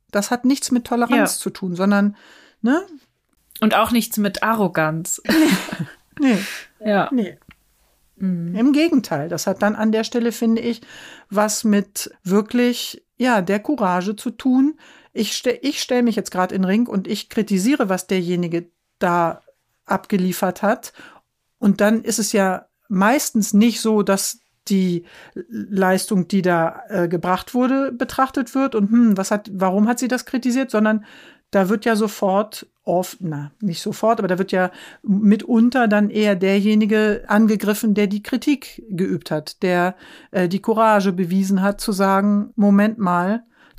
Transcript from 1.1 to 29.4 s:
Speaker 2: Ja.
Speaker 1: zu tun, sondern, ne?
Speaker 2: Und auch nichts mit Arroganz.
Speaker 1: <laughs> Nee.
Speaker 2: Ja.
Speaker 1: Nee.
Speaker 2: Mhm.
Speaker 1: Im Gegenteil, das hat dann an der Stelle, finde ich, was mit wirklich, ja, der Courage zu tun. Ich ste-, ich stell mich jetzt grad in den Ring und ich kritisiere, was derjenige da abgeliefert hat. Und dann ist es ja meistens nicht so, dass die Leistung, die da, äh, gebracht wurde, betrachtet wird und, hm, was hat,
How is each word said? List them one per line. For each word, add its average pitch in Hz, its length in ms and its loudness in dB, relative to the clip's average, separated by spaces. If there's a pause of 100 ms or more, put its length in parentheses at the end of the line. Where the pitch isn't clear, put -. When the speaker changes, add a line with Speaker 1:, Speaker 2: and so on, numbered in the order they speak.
Speaker 2:
Ja. - 60 -8
Speaker 1:
zu 190 100 -6
tun, 180 260 -8
sondern, 202 400 2 (460)
ne? 269 180 2 (800)
Speaker 2:
Und 220 140 2
auch 220 160 2
nichts 226 280 -2
mit 202 260 -2
Arroganz. 170 840 -2
Speaker 1:
<laughs> 214 60 0 (840)
Nee. 254 200 4 (440)
Speaker 2:
Ja. 208 300 0
Speaker 1:
Nee. 214 240 -2 (800)
Speaker 2:
Mhm. 175 380 -4
Speaker 1:
Im 247 180 2
Gegenteil, 254 560 0
das - 180 -6
hat 190 140 -2
dann 208 160 0
an 220 160 0
der 220 100 0
Stelle, 233 300 -2
finde 226 300 0
ich, 233 180 -4 (480)
was 214 340 0
mit 202 480 0 (140)
wirklich, 240 800 0 (140)
ja, 233 240 2
der 196 180 0
Courage 208 560 -2
zu 233 140 -8
tun. 269 480 0 (340)
Ich 214 240 -4
ste-, - 240 -2
ich 277 220 -4
stell 247 200 0
mich 233 140 2
jetzt 190 140 -6
grad 185 220 -2
in 190 100 0
den 185 80 0
Ring 233 160 2
und 196 200 -4
ich 196 220 -6
kritisiere, 214 640 0
was 185 160 -4
derjenige 175 640 -2 (280)
da 175 440 0 (420)
abgeliefert 185 800 -2
hat. 220 320 -2 (640)
Und 202 240 2
dann 220 200 2
ist 226 160 -4
es 208 140 -4
ja 190 320 0 (240)
meistens 214 640 0
nicht 220 300 4
so, 214 200 2
dass 196 380 -2 (280)
die 180 360 0 (460)
Leistung, 190 800 0
die 196 120 2
da, 170 480 0
äh, 175 200 -2
gebracht 180 440 -2
wurde, 254 400 0
betrachtet 269 640 -4
wird 269 200 0
und, 202 160 0
hm, 226 280 4
was 190 120 -4
hat, 208 220 -4